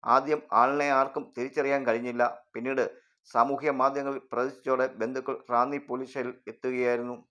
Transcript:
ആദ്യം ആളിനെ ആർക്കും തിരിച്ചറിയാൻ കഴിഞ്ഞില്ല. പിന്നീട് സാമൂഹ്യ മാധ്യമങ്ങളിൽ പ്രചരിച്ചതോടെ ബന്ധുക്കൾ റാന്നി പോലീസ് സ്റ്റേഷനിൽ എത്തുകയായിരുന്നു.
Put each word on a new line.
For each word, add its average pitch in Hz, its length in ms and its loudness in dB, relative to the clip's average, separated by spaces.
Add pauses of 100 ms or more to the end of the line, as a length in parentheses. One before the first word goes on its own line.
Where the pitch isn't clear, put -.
ആദ്യം 143 380 4 (120)
ആളിനെ 139 380 4
ആർക്കും 135 340 2 (120)
തിരിച്ചറിയാൻ 139 500 0
കഴിഞ്ഞില്ല. 120 360 0 (280)
പിന്നീട് 127 340 -2 (440)
സാമൂഹ്യ 139 420 2
മാധ്യമങ്ങളിൽ 139 500 -2 (100)
പ്രചരിച്ചതോടെ 131 540 -2 (140)
ബന്ധുക്കൾ 127 360 -4 (140)
റാന്നി 131 380 0
പോലീസ് 127 240 -8
സ്റ്റേഷനിൽ 123 240 -6 (120)
എത്തുകയായിരുന്നു. 123 720 -2 (140)